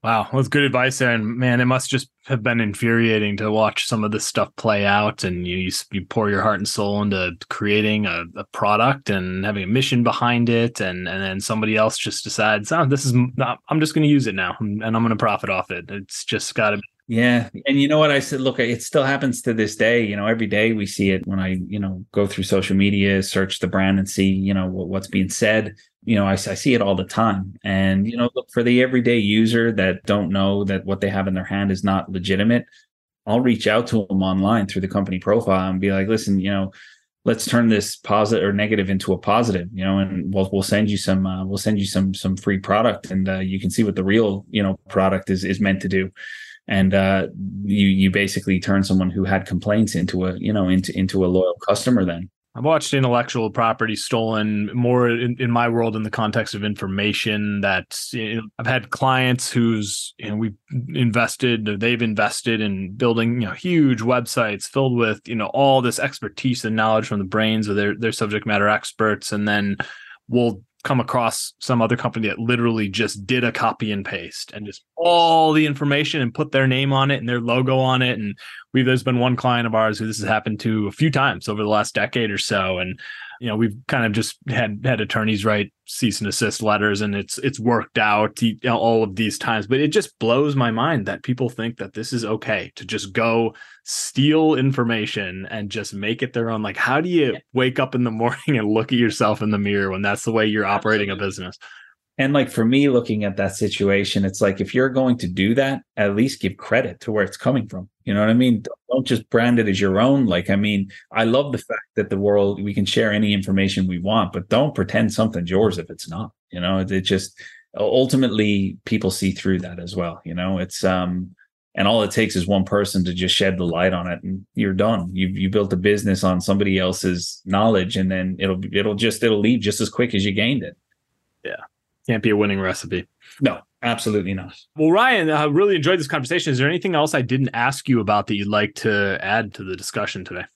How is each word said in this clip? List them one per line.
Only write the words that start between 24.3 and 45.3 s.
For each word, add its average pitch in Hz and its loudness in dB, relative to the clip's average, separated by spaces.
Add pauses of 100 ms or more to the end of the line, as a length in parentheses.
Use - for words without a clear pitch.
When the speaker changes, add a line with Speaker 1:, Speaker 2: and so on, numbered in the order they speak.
Speaker 2:
know, 95 0
what, 92 -6
what's 95 -6
being 95 0
said. 107 0 (280)
You 113 0
know, 101 2
I, 98 2
I 98 -4
see 131 2
it 113 4
all 98 2
the 95 -2
time. 98 -2 (100)
And, 98 2
you 117 -6
know, 120 0
look, 123 -6
for 123 0
the 120 4
everyday 123 4
user 113 4
that 95 0
don't 101 0
know 98 2
that 95 -2
what 98 -4
they 101 0
have 98 -2
in 95 -4
their 92 -4
hand 98 -2
is 92 -4
not 95 0
legitimate, 95 2 (600)
I'll 113 2
reach 123 2
out 113 2
to 107 0
them 98 0
online 95 2
through 95 -4
the 95 -4
company 95 -2
profile 98 2
and 92 -2
be 98 0
like, 95 0
"Listen, 104 0
you 95 -2
know, 98 -2 (540)
let's 113 0
turn 120 2
this 104 2
positive 104 2
or 104 0
negative 101 0
into 95 0
a 87 0
positive, 101 0
you 95 -6
know, 98 2
and 95 -2
we'll, 95 0
we'll 98 0
send 104 2
you 101 0
some, 95 0
uh, 92 -4
we'll 95 -4
send 107 0
you 98 0
some, 95 0
some 95 -2
free 98 0
product 104 0
and, 185 0
uh, 95 -2
you 95 -4
can 92 -2
see 117 0
what 101 0
the 92 -2
real, 101 2
you 104 0
know, 95 0 (100)
product 95 0
is, 92 0